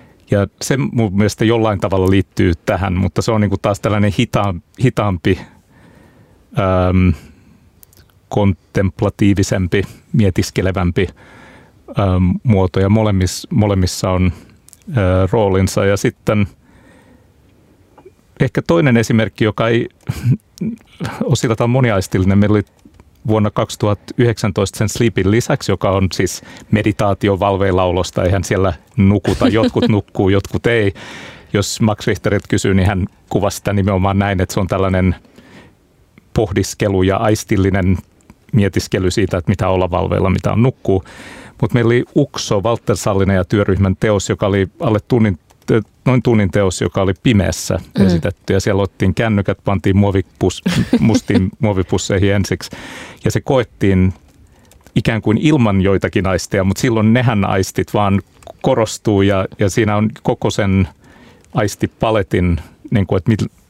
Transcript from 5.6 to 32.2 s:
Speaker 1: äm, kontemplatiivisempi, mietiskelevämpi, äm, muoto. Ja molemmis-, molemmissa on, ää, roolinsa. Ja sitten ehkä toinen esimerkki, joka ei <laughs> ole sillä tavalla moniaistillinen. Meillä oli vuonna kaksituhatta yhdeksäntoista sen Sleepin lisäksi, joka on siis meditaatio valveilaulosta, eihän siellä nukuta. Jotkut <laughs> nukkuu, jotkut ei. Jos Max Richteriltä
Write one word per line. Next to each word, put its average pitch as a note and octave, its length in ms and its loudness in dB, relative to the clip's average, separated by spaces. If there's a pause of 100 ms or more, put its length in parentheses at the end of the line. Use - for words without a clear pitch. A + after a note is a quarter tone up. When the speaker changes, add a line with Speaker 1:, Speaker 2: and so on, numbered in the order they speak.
Speaker 1:
äm, F#2 240 2 (1160)
kontemplatiivisempi, G2 1500 -2 (300)
mietiskelevämpi, F#2 920 0 (920)
äm, F#2 340 2 (100)
muoto. G2 360 0
Ja G2 100 2
molemmis-, G#2 600 0
molemmissa G2+ 640 0
on, F#2 200 2 (640)
ää, F#2 360 2
roolinsa. G2 540 0
Ja G2 120 2
sitten G#2+ 500 -2 (1900)
ehkä - 280 -2
toinen D3+ 300 4
esimerkki, A2 460 0
joka A2+ 240 0
ei A#2 220 0 (600)
<laughs> - 720 -10
ole E3+ 120 0
sillä A2+ 200 0
tavalla A#2+ 160 0
moniaistillinen. G2 640 2
Meillä G#2 180 4
oli G2+ 80 2 (640)
vuonna G#2+ 240 2
kaksituhatta - 640 -2
yhdeksäntoista A2 600 0
sen G#2 120 0
Sleepin G2 420 0
lisäksi, B2 400 0
joka G2 180 0
on F#2+ 240 2
siis - 280 -4 (300)
meditaatio G#2 680 0
valveilaulosta, F#2 840 0
eihän F#2 200 0
siellä F#2+ 300 0 (240)
nukuta. G2 500 2
Jotkut A#2 440 2
<laughs> G#2+ 40 2
nukkuu, G2 340 -2
jotkut - 380 -2
ei. A2 260 0 (600)
Jos - 280 -2
Max G#2+ 260 0
Richteriltä G2+ 420 -2